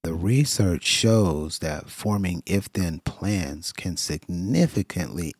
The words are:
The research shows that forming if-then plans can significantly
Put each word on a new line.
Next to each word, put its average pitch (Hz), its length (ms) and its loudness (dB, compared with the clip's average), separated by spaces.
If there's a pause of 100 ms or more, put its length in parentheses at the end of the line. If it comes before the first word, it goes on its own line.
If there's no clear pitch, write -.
The 82 100 -2
research 98 680 2
shows 90 720 4
that 151 320 -6
forming 160 560 -2
if-then 92 540 -2
plans 85 720 -4
can 87 260 -6
significantly 90 1400 -2